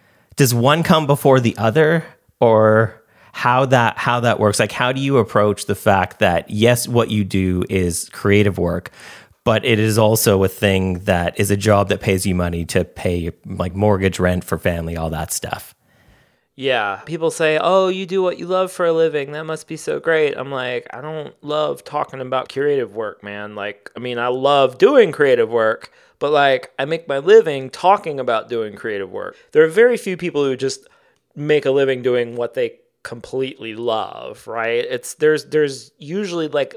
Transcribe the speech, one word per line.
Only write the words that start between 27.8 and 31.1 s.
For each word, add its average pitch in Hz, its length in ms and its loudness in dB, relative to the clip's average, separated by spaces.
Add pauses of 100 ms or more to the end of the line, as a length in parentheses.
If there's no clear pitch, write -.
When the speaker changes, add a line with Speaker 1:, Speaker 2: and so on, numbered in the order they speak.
Speaker 2:
about 120 300 -2
doing 110 260 -6
creative 98 340 -6
work. 95 280 -12 (160)
There 151 100 8
are 160 60 2
very 226 260 4
few 185 220 -6
people 156 260 -2
who 131 140 -2
just 131 280 -6 (480)